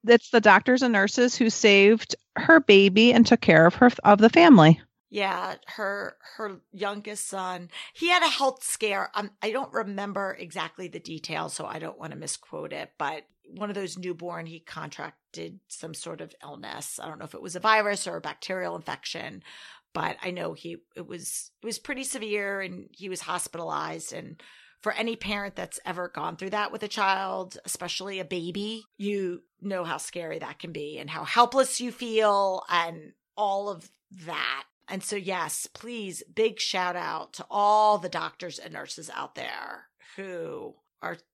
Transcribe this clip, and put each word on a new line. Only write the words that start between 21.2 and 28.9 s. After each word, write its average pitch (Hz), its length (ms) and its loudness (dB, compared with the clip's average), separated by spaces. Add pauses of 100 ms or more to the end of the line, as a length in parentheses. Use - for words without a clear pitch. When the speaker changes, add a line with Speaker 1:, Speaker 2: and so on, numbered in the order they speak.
Speaker 2:
it - 60 -14
was 226 140 -8
pretty 269 240 -10
severe, 208 560 -6
and 180 320 -12
he 190 160 -16
was 180 140 -10
hospitalized. 160 920 -8
And - 280 -16 (400)
for 208 120 -4
any 226 240 -4
parent 202 400 -8
that's - 280 -12
ever 180 240 -8
gone 165 280 -8
through 185 140 -10
that 208 200 -4
with 214 140 -10
a 208 40 -10
child, 190 760 -4
especially 190 560 -10
a 185 40 -8
baby, 196 600 -8 (120)